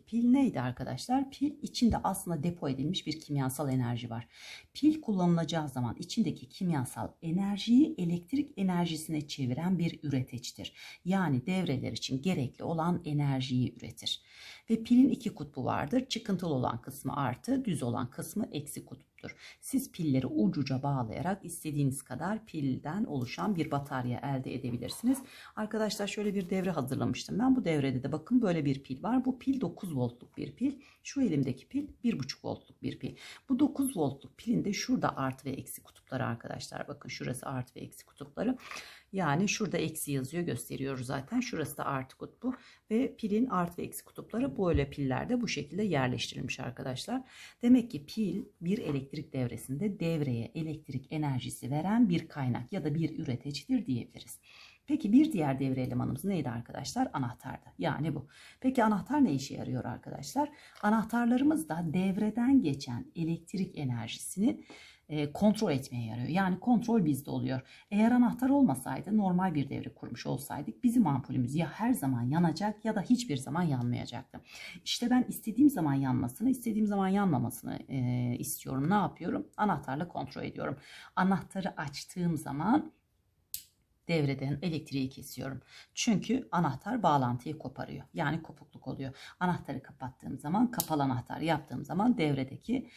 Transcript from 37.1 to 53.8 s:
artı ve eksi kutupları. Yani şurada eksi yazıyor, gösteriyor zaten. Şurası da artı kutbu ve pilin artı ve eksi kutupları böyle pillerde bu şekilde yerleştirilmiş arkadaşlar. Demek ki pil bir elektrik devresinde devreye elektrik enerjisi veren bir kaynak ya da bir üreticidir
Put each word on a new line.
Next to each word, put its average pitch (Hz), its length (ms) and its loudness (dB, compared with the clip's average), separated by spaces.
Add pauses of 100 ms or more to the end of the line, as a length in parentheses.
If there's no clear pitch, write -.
artı 127 300 -6
ve - 40 -12
eksi - 260 -14
kutupları. 196 520 -4 (560)
Yani 180 360 2
şurada 175 280 -2
eksi - 340 -4
yazıyor, 139 320 -2
gösteriyor 135 540 -4
zaten. 135 420 -4
Şurası 165 380 -4
da - 80 -4
artı 131 320 -4
kutbu - 380 -6 (360)
ve 233 240 2
pilin 214 300 0
artı 175 360 0
ve - 40 -4
eksi - 200 -12
kutupları 247 520 -4
böyle 147 320 4
pillerde 143 520 0
bu 226 60 0
şekilde 156 360 -4
yerleştirilmiş 135 760 0
arkadaşlar. 139 640 -6 (400)
Demek 240 300 6
ki - 140 -8
pil 196 380 -2 (180)
bir 180 160 0
elektrik 139 560 -4
devresinde 131 640 -4
devreye 147 560 0
elektrik 151 560 -6
enerjisi 131 600 -4
veren 196 380 4
bir 170 180 0
kaynak 123 460 -4
ya 190 100 -4
da 151 120 0
bir 160 240 0
üreticidir 151 640 -4